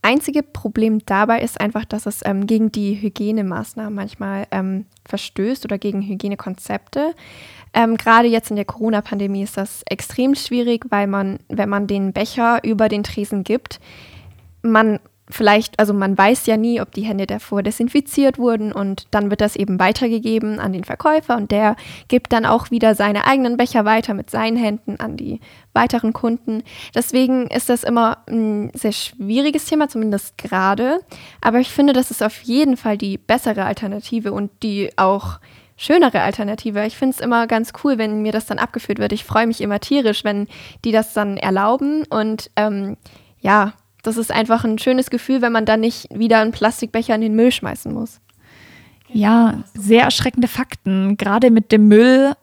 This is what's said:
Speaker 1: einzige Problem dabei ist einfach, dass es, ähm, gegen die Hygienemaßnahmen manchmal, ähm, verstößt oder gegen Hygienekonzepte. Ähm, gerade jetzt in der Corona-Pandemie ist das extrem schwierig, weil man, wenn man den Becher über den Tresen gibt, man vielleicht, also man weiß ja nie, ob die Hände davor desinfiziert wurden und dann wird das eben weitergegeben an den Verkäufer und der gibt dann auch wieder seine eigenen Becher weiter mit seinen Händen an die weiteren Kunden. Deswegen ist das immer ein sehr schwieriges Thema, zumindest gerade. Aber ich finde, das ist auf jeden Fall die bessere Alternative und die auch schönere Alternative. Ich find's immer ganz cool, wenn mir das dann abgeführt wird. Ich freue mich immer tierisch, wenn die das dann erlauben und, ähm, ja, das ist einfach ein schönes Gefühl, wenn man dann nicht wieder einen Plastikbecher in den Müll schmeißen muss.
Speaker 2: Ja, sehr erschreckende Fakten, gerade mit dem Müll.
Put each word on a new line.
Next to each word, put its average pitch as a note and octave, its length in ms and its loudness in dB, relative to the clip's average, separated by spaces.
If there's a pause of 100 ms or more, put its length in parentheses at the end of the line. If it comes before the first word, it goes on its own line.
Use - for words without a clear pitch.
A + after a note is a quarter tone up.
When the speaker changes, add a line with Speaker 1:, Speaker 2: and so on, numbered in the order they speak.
Speaker 1:
einzige C#4+ 420 0
Problem A3 640 -2
dabei G#3+ 360 2
ist - 200 -6
einfach, G#3+ 240 -4
dass G#3+ 220 -8
es, - 180 -10
ähm, G3+ 200 -2
gegen A3 280 0
die G3+ 280 -4
Hygienemaßnahmen G#3 920 -4
manchmal, G3 580 -8
ähm, F#3+ 340 -4 (200)
verstößt G#3 580 -6
oder G3+ 140 -6
gegen G3 240 -4
Hygienekonzepte. G3+ 1120 -6 (600)
Ähm, A3+ 220 2
gerade A3+ 320 6
jetzt A3+ 220 0
in G#3 80 -4
der G3+ 80 -4
Corona-Pandemie G#3 800 -4
ist - 120 -10
das - 300 -8
extrem B3+ 500 -2
schwierig, A#3+ 540 -2
weil G3+ 180 0
man, G3 400 -2
wenn G3+ 220 -2
man G3+ 180 -2
den G3 260 -2
Becher A#3 500 0
über A3 260 2
den G#3 140 -2
Tresen G3+ 400 -6
gibt, - 360 -4 (800)
man A3 380 2 (300)
vielleicht, G#3+ 500 2
also G#3 140 2
man G3 220 0
weiß G3+ 320 4
ja A3 100 2
nie, A3+ 240 0
ob G3+ 100 -8
die G3+ 140 -8
Hände G3 200 -4
davor G3+ 380 -4
desinfiziert C4 760 0
wurden A3+ 360 -2
und G3 380 -6
dann G3+ 200 0
wird G#3 100 -2
das G#3 140 0
eben F#3+ 240 -2
weitergegeben A3 800 0
an F#3 140 -4
den F#3 100 -6
Verkäufer D4+ 540 0
und G#3 120 -4
der G#3+ 280 2 (320)
gibt - 240 2
dann A3+ 120 2
auch A3+ 240 2
wieder A3+ 240 4
seine G#3 320 0
eigenen B3+ 320 2
Becher A#3+ 280 2
weiter A3 280 2
mit - 160 -8
seinen A3+ 280 -2
Händen G#3+ 420 -4
an G#3+ 180 -8
die - 220 -8 (320)
weiteren A#3 420 0
Kunden. A3+ 480 -4 (320)
Deswegen B3+ 540 0
ist - 220 -4
das A#3+ 140 0
immer A#3 440 0
ein G#3+ 480 -2
sehr G#3+ 160 -2
schwieriges C4+ 760 -2
Thema, D4+ 220 0
zumindest A3 500 -4
gerade. G#3 640 0 (420)
Aber A#3+ 180 4
ich B3+ 100 0
finde, C#4+ 240 4
das B3+ 180 0
ist - 100 -8
auf G#3+ 220 -4
jeden C4 340 2
Fall G#3 200 -2
die G3 200 -6
bessere G#3+ 460 -2
Alternative G#3 680 -6
und G3+ 180 -6 (100)
die G3+ 360 -4
auch F#3+ 420 0 (380)
schönere C#4+ 440 4
Alternative. G#3 640 -4
Ich A3+ 120 -8
find's C4 240 -2
immer A#3 260 0
ganz A#3 240 -2 (120)
cool, C#4 140 2
wenn G#3+ 240 -2
mir G#3+ 120 -2
das A3 120 -4
dann G3+ 140 -6
abgeführt A3+ 400 -4
wird. G#3 140 -2
Ich G#3+ 100 -6
freue A3+ 240 0
mich A3+ 140 -4
immer G3+ 180 -2
tierisch, A#3 460 0
wenn G#3 220 -2 (360)
die A#3 80 0
das A3 220 2
dann G3+ 240 -2
erlauben C4 720 0
und, A3 480 -4
ähm, G#3 400 -2 (420)
ja, G#3 340 2 (320)
das A3+ 120 -2
ist A3+ 160 -4
einfach A3+ 320 0
ein A3 140 0
schönes B3+ 300 0
Gefühl, B3+ 320 -2
wenn A#3 120 0
man A3+ 120 2
dann A3 140 2
nicht A3+ 320 -2
wieder A3 300 4
einen A3 100 0
Plastikbecher A3+ 640 -2
in A3 60 -2
den A3 140 0
Müll A#3+ 180 6
schmeißen - 400 -8
muss. A3+ 260 -8 (880)
Speaker 2:
Ja, A3 560 4 (100)
sehr A3 300 6
erschreckende B3+ 460 0
Fakten, F#3+ 640 -2
gerade A3 360 4
mit A3+ 200 4
dem G#3+ 160 8
Müll. B3+ 560 8